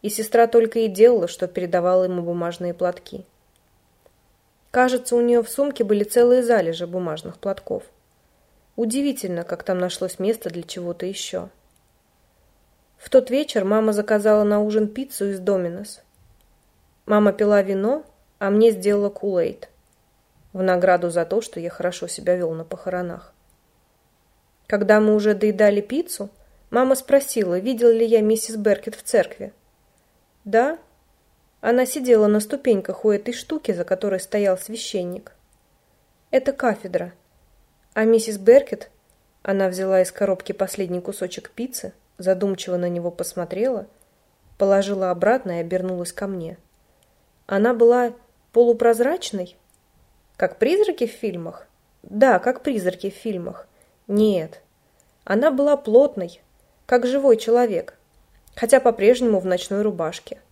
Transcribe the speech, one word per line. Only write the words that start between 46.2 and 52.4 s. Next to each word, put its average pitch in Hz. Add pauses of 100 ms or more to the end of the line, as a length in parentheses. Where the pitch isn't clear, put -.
мне. 175 (880)
Она 214
была 233 (400)
полупрозрачной? 233 (800)
Как -
призраки 339
в 226
фильмах? 175 (340)
Да, 214